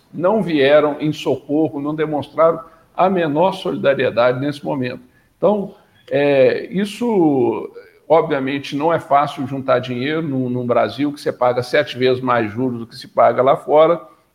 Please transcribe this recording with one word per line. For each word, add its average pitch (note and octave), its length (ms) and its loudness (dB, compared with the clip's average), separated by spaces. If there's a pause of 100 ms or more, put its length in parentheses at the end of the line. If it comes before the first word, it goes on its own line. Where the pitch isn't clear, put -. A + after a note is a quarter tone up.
(140)
não F#3+ 300 0
vieram D3 560 4
em D3+ 120 -2
socorro, C#3+ 680 -2
não D3 140 -6
demonstraram D3+ 640 0 (360)
a F3+ 140 2
menor F3 440 0
solidariedade C3 880 0
nesse C#3+ 240 -6
momento. C3 380 -6 (360)
Então, G3 360 0 (360)
é, C3+ 600 2
isso, E3+ 1000 0 (380)
obviamente, C#3+ 680 0
não D#3 180 0
é D#3 60 0
fácil C#3+ 480 0
juntar C3 320 -2
dinheiro B2+ 420 -4
num, C3 280 -4
num B2 180 -4
Brasil A#2+ 440 0
que C#3+ 80 -14
você C#3 120 -4
paga B2 320 0
sete - 340 -2
vezes B2+ 240 0
mais A#2+ 300 0
juros A#2+ 280 -4
do A2+ 80 -12
que - 80 -20
se - 120 -20
paga A#2+ 340 2
lá C#3 160 4
fora. D#3+ 420 2 (360)